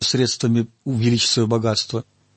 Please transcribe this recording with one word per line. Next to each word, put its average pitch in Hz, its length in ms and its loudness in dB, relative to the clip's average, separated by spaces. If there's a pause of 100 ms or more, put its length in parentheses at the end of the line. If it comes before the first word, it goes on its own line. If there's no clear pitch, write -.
средствами 117 680 0 (160)
увеличить 120 440 0
своё 113 180 2
богатство, 113 580 -2 (320)